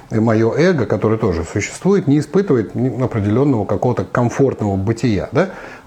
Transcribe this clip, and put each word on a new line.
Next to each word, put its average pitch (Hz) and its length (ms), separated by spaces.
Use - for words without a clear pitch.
и 113 80
мое 113 380
эго, 151 300
которое 110 320
тоже 87 260
существует, 175 640
не 143 120
испытывает 143 560
ни-, 120 280
определенного 113 640
какого-то 113 380
комфортного 117 720
бытия", 98 560
да? 175 180